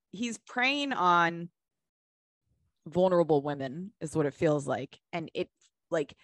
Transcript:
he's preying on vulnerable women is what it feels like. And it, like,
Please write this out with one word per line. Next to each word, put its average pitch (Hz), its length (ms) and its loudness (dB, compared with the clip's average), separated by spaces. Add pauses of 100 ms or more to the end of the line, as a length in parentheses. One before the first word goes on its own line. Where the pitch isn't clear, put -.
(100)
he's 226 280 -8
preying 269 540 -2
on 175 560 2 (1400)
vulnerable 170 540 4
women 143 580 -6
is 156 160 -10
what 156 100 2
it 135 80 -4
feels 147 320 0
like. 131 320 -6 (140)
And 165 220 -8
it, - 140 -6 (420)
like, 156 340 -2